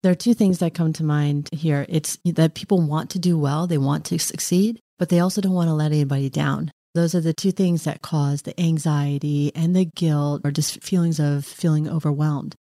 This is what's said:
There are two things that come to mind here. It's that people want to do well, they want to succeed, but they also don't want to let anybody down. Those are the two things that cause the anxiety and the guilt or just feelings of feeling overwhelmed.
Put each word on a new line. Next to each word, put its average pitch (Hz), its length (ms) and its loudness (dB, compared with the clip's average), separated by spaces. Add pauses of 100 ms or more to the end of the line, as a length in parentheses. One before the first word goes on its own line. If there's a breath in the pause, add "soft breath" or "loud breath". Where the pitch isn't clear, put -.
There 185 80 4
are 175 40 4
two 233 180 0
things 190 260 2
that 170 140 0
come 160 200 0
to 160 100 -6
mind 147 500 0
here. 147 340 0
It's - 380 -4
that 160 300 2
people 185 260 0
want 156 300 -2
to 185 80 -6
do 170 180 2
well, 151 300 0
they 165 100 0
want 143 280 0
to - 140 -4
succeed, 208 600 0 (200)
but 175 100 -2
they 175 100 4
also 185 220 0
don't 190 120 0
want 170 160 2
to 160 40 2
let 151 200 0
anybody 139 360 0
down. 143 420 -2 (220)
Those 170 220 2
are 170 60 2
the 160 120 0
two 190 200 0
things 175 320 0
that - 180 -4
cause 143 400 -2
the - 160 -10
anxiety 147 960 0
and 165 200 0
the 185 100 4 (100)
guilt 147 480 0
or 143 80 0
just - 320 -2
feelings 170 360 0
of 143 260 0
feeling 156 440 0
overwhelmed. 151 640 -2 (120)